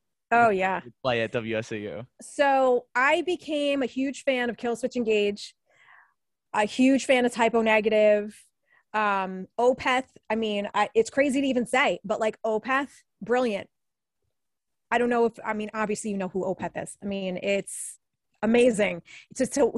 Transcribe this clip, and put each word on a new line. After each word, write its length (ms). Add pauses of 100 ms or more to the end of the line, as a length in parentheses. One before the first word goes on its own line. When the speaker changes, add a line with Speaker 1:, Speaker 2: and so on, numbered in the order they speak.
(300)
Speaker 1:
Oh, 180
Speaker 2:
that 80
Speaker 1:
yeah. 280
Speaker 2:
you 80 (100)
play 200
at 100
W 240
S 160
O 20
U? 320 (140)
Speaker 1:
So 640 (100)
I 280
became 600
a 40
huge 380
fan 260
of 80
Killswitch 360
Engage, 600 (960)
a 120
huge 420
fan 180
of 80
Type 220
O 80
Negative, 760 (540)
um, 540 (120)
Opeth. 460 (240)
I 80
mean, 380
I, 200
it's 140
crazy 320
to 60
even 200
say, 380
but, 160
like, 240
Opeth, 460 (320)
brilliant. 460 (1200)
I 60
don't 100
know 160
if, 80 (100)
I 120
mean, 180
obviously 380
you 80
know 100
who 160
Opeth 380
is. 200
I 40
mean, 360
it's 560 (440)
amazing. 580 (360)
To, 100
to, 320